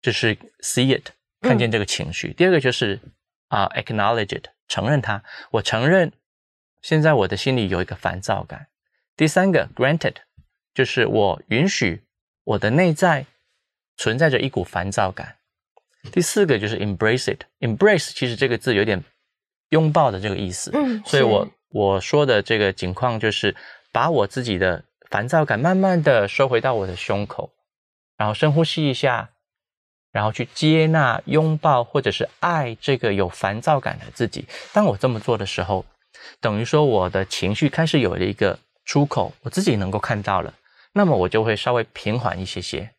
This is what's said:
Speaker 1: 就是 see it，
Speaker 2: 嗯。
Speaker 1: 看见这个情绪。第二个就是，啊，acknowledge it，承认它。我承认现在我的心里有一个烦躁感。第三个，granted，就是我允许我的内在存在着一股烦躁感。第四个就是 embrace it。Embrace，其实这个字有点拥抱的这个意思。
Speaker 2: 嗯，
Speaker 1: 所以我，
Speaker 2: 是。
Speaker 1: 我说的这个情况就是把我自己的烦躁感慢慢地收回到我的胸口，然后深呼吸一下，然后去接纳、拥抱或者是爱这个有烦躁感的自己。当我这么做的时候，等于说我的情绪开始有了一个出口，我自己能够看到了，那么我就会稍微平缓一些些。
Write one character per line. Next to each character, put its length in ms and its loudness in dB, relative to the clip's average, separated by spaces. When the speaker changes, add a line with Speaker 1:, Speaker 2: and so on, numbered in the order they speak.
Speaker 1:
就 100 -2
是 240 0
see 360 2
it， 120 -10
Speaker 2:
嗯。 80 0
Speaker 1:
看 80 4
见 120 2
这 100 0
个 60 0
情 280 -6
绪。 200 -8
第 120 4
二 60 4
个 80 4
就 120 0
是， 280 -2
啊， 260 0
acknowledge 640 -2
it， 60 -16
承 220 -4
认 120 2
它。 200 -6
我 100 0
承 280 0
认 240 2
现 200 2
在 120 4
我 140 4
的 80 -4
心 220 0
里 100 0
有 140 0
一 40 -2
个 100 -12
烦 260 -6
躁 220 -4
感。 240 -16
第 120 2
三 240 2
个， 240 0
granted， 400 0
就 100 0
是 220 0
我 440 0
允 200 2
许 320 -2
我 120 -2
的 140 0
内 200 4
在 360 0
存 220 -2
在 100 2
着 120 2
一 100 -2
股 140 -4
烦 280 -4
躁 200 0
感。 240 -16
第 80 0
四 280 2
个 100 4
就 100 -2
是 120 -4
embrace 520 0
it。 120 -8
Embrace， 520 0
其 160 -4
实 80 -4
这 120 0
个 100 0
字 160 -2
有 100 2
点 200 -2
拥 240 4
抱 160 4
的 100 -4
这 100 -4
个 60 -2
意 160 -6
思。 220 -10
Speaker 2:
嗯， 320 -2
Speaker 1:
所 140 0
以 20 4
我， 240 2
Speaker 2:
是。 60 -18
Speaker 1:
我 320 0
说 240 2
的 160 4
这 160 -2
个 160 2
情 180 -6
况 280 -2
就 100 0
是 260 -2
把 180 0
我 160 2
自 160 -6
己 160 -4
的 260 0
烦 160 -2
躁 180 2
感 140 -2
慢 180 2
慢 240 2
地 260 4
收 200 0
回 120 2
到 140 0
我 140 -2
的 80 -8
胸 320 -4
口， 260 -12
然 100 0
后 60 -2
深 180 2
呼 120 2
吸 260 -2
一 60 0
下， 340 0
然 120 -2
后 80 0
去 240 -8
接 320 4
纳、 380 2
拥 300 2
抱 280 2
或 180 -2
者 80 0
是 180 -2
爱 420 -2
这 160 0
个 160 0
有 160 0
烦 320 -4
躁 180 2
感 200 -6
的 120 -18
自 160 -2
己。 200 -10
当 120 4
我 120 2
这 100 0
么 120 0
做 180 0
的 80 -4
时 160 -6
候， 240 -2
等 180 0
于 60 -2
说 180 2
我 240 2
的 160 -2
情 300 -2
绪 160 0
开 160 0
始 140 2
有 160 0
了 100 0
一 80 -2
个 240 0
出 200 2
口， 280 -4
我 60 -8
自 140 -4
己 140 2
能 120 -2
够 80 -4
看 240 -2
到 200 0
了， 120 -10
那 140 2
么 100 4
我 140 2
就 120 0
会 140 0
稍 160 -2
微 220 0
平 260 -4
缓 180 -4
一 80 -6
些 160 -10
些。 380 -10